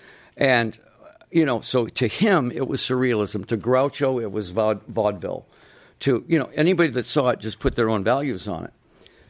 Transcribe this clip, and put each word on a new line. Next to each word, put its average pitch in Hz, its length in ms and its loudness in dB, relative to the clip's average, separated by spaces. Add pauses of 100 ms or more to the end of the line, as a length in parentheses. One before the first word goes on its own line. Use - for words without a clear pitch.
(380)
And, 117 400 2 (520)
you 165 140 4
know, 127 160 0
so 123 260 0
to - 220 -2
him, 165 420 2
it 139 160 -4
was 131 140 -4
surrealism. 117 680 0
To 113 120 -2
Groucho, 131 640 0
it 104 100 -6
was 101 200 -6
vaud-, 107 360 0
vaudeville. 95 580 -2 (540)
To, 131 280 0
you 165 100 4
know, 135 160 -2
anybody 160 360 2
that 120 160 -4
saw 131 240 2
it 117 100 -2
just 107 180 -8
put - 160 0
their 113 140 2
own 107 160 0
values 123 420 -2
on 87 180 -6
it. - 80 -14 (580)